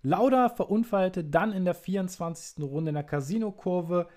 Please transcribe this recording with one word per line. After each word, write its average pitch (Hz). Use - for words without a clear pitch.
Lauda 240
verunfallte 190
dann 165
in 185
der 175
vierundzwanzigsten 180
Runde 151
in 147
der 147
Casino-Kurve, 175